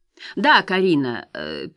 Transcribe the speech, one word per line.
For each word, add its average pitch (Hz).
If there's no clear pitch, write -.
Да, 233
Карина, 156
э, 76